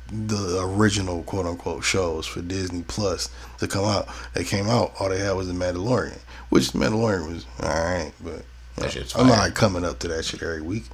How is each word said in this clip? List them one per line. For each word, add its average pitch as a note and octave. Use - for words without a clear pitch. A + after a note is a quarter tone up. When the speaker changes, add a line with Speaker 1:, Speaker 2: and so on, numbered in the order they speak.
Speaker 1:
the G2+
original F#2+
quote F#2+
unquote F2
shows E2
for -
Disney F2+
Plus F#2+
to F2
come G2+
out. G2+
They F2
came G2+
out, A2+
all G2
they F#2+
had G2+
was F#2
The F2+
Mandalorian, F2+
which -
The -
Mandalorian G2+
was E2+
alright, E2
but D#2
Speaker 2:
That -
shit's -
Speaker 1:
I'm B2
Speaker 2:
fire. G2+
Speaker 1:
not F#2+
coming F#2
up E2+
to F2
that D#2+
shit -
every E2
week. G2+